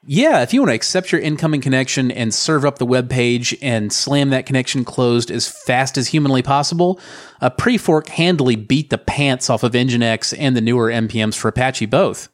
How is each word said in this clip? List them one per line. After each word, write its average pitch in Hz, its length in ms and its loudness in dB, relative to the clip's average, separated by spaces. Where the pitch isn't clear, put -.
Yeah, 202 380 4
if 120 100 0
you 262 80 4
want 214 100 4
to 113 40 2
accept - 380 -2
your 170 80 2
incoming 151 400 0
connection 131 500 0
and 113 240 -2
serve 151 300 0
up 143 140 0
the 127 60 0
web 123 240 2
page 120 540 0
and 110 300 -2
slam 139 380 0
that 131 160 -2
connection 131 380 -2
closed 120 460 0
as 117 180 -4
fast 131 480 -2
as 127 120 -2
humanly 139 340 2
possible, 165 580 0
a 127 120 2
Prefork 185 560 0
handily 151 480 2
beat 131 340 -2
the - 80 0
pants 139 500 -2
off 117 140 0
of 117 100 0
Nginx 120 640 0
and 135 200 0
the 117 40 2
newer 117 300 2
M 113 180 -2
P 110 160 -2
Ms 107 120 -2
for 113 120 -2
Apache 127 380 -2
both. 135 480 0